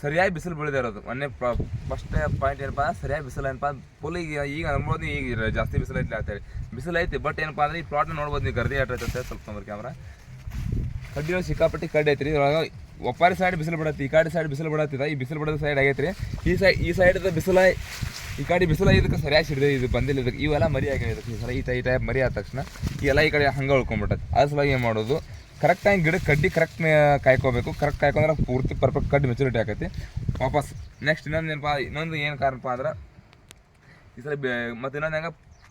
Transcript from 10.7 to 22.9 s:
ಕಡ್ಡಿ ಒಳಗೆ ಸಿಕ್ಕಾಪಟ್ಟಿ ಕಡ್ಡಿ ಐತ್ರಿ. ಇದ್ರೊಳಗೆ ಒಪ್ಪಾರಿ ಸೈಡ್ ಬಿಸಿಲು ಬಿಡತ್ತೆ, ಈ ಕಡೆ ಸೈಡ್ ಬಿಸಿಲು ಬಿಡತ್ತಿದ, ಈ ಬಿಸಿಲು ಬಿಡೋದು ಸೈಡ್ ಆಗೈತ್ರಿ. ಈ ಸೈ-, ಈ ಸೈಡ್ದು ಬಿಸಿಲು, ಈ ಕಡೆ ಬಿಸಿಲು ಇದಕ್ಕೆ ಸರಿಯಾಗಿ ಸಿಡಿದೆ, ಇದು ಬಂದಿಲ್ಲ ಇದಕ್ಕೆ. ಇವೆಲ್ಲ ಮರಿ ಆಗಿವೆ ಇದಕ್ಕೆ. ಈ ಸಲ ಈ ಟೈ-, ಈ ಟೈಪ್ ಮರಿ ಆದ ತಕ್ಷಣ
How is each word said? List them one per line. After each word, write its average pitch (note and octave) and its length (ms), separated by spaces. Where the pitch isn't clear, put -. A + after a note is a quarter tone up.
ಕಡ್ಡಿ D3+ 180
ಒಳಗೆ F3+ 140
ಸಿಕ್ಕಾಪಟ್ಟಿ D#3+ 420
ಕಡ್ಡಿ D3+ 220
ಐತ್ರಿ. C#3 200
ಇದ್ರೊಳಗೆ D3 400
ಒಪ್ಪಾರಿ E3+ 260
ಸೈಡ್ F3+ 220
ಬಿಸಿಲು D#3+ 200
ಬಿಡತ್ತೆ, D3+ 280
ಈ C3+ 40
ಕಡೆ D#3+ 220
ಸೈಡ್ D#3+ 180
ಬಿಸಿಲು D3+ 220
ಬಿಡತ್ತಿದ, D3+ 300
ಈ D3+ 140
ಬಿಸಿಲು C#3 260
ಬಿಡೋದು D3+ 180
ಸೈಡ್ D3 200
ಆಗೈತ್ರಿ. C#3 300
ಈ F3+ 60
ಸೈ-, F#3 300
ಈ E3+ 60
ಸೈಡ್ದು F#3 380
ಬಿಸಿಲು, F3+ 340
ಈ C#3 40
ಕಡೆ F3+ 220
ಬಿಸಿಲು E3 240
ಇದಕ್ಕೆ F#3+ 260
ಸರಿಯಾಗಿ D#3 300
ಸಿಡಿದೆ, C#3+ 280
ಇದು B2 220
ಬಂದಿಲ್ಲ C3 240
ಇದಕ್ಕೆ. A#2+ 180
ಇವೆಲ್ಲ D3 280
ಮರಿ C#3+ 240
ಆಗಿವೆ A#2 200
ಇದಕ್ಕೆ. A2+ 220
ಈ G#2+ 100
ಸಲ A#2+ 80
ಈ B2+ 120
ಟೈ-, B2 160
ಈ B2 40
ಟೈಪ್ B2+ 200
ಮರಿ A#2+ 180
ಆದ B2 120
ತಕ್ಷಣ G#2+ 260